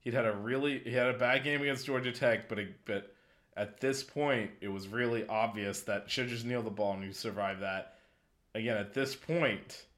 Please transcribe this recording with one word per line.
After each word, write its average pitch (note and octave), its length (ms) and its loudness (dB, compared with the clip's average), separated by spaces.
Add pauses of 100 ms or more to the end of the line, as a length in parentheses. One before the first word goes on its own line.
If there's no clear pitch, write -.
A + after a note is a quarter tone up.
he'd A#2+ 140 -4
had A#2+ 100 2
a A2 80 4
really, B2+ 480 0
he A#2 120 -6
had B2 220 4
a G#2+ 40 -6
bad B2+ 260 4
game D3 160 2
against C#3 260 0
Georgia B2+ 240 2
Tech, A#2 380 2
but G#2+ 100 -2
it, G2 160 -6 (120)
but G2+ 280 -4 (420)
at - 220 -4
this C3+ 240 0
point, C3 480 0 (100)
it G2+ 80 -6
was G2 200 -6
really A#2 400 0
obvious G#2+ 540 0
that G2+ 280 -2
should B2 180 0
just A#2 180 -4
kneel B2 160 0
the A2 80 -2
ball G2+ 240 0
and F#2+ 100 -6
you F#2+ 80 -8
survive G2 480 -2
that. F#2+ 380 -4 (560)
Again, A2+ 240 0
at G2+ 160 -6
this C3+ 200 0
point C#3+ 720 -2 (140)